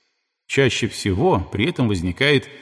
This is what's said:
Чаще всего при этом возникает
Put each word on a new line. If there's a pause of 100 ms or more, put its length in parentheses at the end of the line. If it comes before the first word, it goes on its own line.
(480)
Чаще
всего
при
этом
возникает (120)